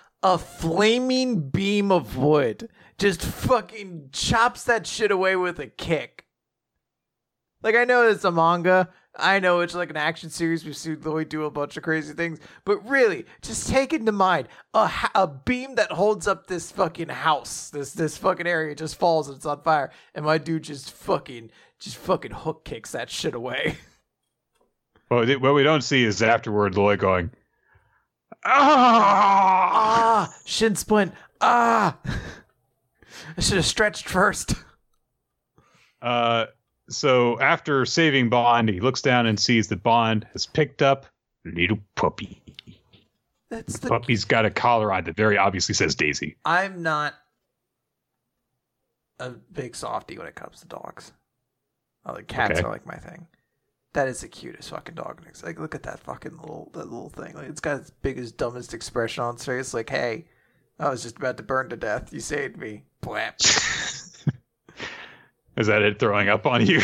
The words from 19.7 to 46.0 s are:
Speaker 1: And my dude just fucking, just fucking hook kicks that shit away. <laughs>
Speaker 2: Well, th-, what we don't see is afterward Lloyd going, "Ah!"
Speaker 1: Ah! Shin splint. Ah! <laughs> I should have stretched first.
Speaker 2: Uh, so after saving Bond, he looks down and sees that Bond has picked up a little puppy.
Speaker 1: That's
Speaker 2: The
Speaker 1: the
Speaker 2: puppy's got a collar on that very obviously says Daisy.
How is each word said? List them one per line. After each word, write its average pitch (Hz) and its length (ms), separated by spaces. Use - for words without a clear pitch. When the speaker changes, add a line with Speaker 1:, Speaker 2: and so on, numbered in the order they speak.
Speaker 1:
And 151 100
my 156 120
dude 156 260
just 143 280
fucking, 139 600
just - 180
fucking 151 340
hook - 340
kicks - 260
that 123 180
shit 151 240
away. 123 480
<laughs> - 60
Speaker 2:
Well, 120 160
th-, 131 160
what 139 120
we 143 100
don't 151 200
see 127 220
is 101 160
afterward 104 560
Lloyd 101 220
going, 92 320
"Ah!" 202 1300
Speaker 1:
Ah! 220 640
Shin 220 320
splint. 208 360
Ah! 233 600
<laughs> - 1400
I 175 40
should 196 160
have 165 80
stretched - 420
first. - 460
Speaker 2:
Uh, 117 440
so 123 520
after 143 440
saving 135 440
Bond, 120 400
he 92 100
looks 127 220
down 123 240
and 107 120
sees 113 300
that 92 160
Bond 113 480
has - 140
picked - 360
up 139 240
a 82 40
little 87 300
puppy. - 460
Speaker 1:
That's 226 300
Speaker 2:
The - 20
Speaker 1:
the 254 80
Speaker 2:
puppy's 117 340
got 113 220
a 101 40
collar 107 440
on 92 100
that 82 140
very 107 200
obviously 95 380
says 78 180
Daisy. 73 520